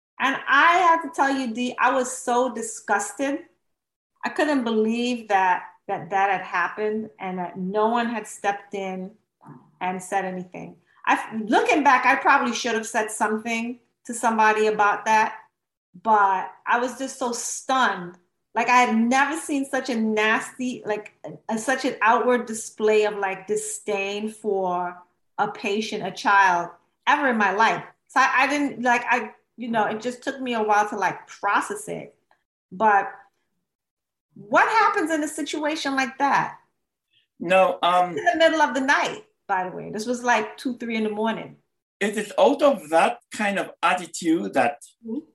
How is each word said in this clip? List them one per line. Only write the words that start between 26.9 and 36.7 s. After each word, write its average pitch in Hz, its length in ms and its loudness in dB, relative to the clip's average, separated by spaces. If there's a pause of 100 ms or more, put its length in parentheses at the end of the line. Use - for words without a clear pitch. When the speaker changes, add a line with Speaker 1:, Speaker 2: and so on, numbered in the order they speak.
Speaker 1:
ever 285 220 2
in 233 100 0
my 202 140 2
life. 190 300 2 (260)
So 269 120 2
I, 269 80 6 (120)
I 269 80 4
didn't, 269 340 -2
like, 240 260 2
I, 233 220 0 (260)
you 240 120 -10
know, 220 180 2
it 214 160 -6
just 247 200 -8
took 262 180 -6
me 254 140 -4
a 220 80 0
while 208 280 2
to, 226 60 -6
like, 185 300 -2
process - 640 -4
it. 151 260 -12 (560)
But 196 400 2 (1200)
what 214 340 2
happens 415 420 2
in 311 120 -2
a 302 60 -4
situation 302 680 -4
like 262 220 -2
that? 247 400 0 (840)